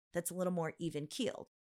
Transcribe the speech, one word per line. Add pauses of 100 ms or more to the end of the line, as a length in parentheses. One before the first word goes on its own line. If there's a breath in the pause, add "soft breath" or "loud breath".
(140)
that's
a
little
more
even
keeled?" (200)